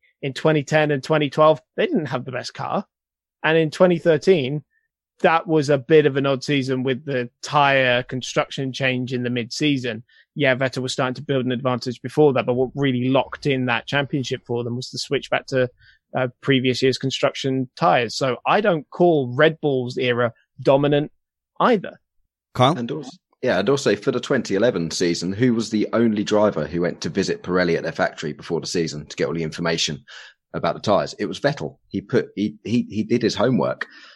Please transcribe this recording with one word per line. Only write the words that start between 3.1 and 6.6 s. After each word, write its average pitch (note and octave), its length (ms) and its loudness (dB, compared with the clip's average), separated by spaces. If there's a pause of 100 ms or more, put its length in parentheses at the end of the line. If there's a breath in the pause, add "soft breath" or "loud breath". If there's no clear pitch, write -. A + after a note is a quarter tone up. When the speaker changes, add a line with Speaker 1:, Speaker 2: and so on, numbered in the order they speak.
Speaker 1:
And D#3+ 140 2
in D#3+ 140 2
twenty F3+ 260 4
thirteen, D3+ 680 2 (560)
that E3 260 2
was D#3 220 2
a D3 80 4
bit D3+ 280 6
of C#3 120 0
an C#3 80 0
odd C3+ 180 0
season C3 400 0